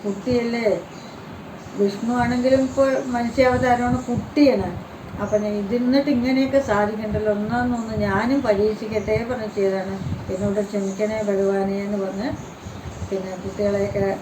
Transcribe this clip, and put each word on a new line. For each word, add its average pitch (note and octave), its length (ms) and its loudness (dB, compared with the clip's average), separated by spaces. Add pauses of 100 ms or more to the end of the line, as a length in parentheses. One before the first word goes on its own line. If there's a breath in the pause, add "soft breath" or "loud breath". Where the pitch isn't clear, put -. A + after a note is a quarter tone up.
"കുട്ടിയല്ലേ, A#3 760 0 (960)
വിഷ്ണു G3+ 380 0
ആണെങ്കിലും B3 460 4
ഇപ്പൊ C4 240 2 (220)
മനുഷ്യാവതാരമാണ്, B3 960 2
കുട്ടിയാണ്. A#3+ 880 2 (300)
അപ്പൊ G#3 160 2
ഞാൻ G#3 140 0
ഇത് G#3 220 -2
എന്നിട്ട് C4 360 2
ഇങ്ങനെയൊക്കെ C4 480 2
സാധിക്കണ്ടല്ലോ, G#3+ 760 0
ഒന്നാന്നൊന്ന് A3+ 640 0
ഞാനും G#3+ 480 2
പരീക്ഷിക്കട്ടെ" G#3+ 880 0
പറഞ്ഞ് G#3+ 240 -4
ചെയ്തതാണ്. F#3+ 440 0 (340)
"എന്നോട് G3+ 280 -2
ക്ഷമിക്കണേ G#3 640 -2
ഭഗവാനെ" G3 600 0
എന്ന് G3+ 240 -2
പറഞ്ഞ് G3 240 -4 (800)
പിന്നെ F#3+ 200 -4
കുട്ടികളെയൊക്കെ G3 920 -2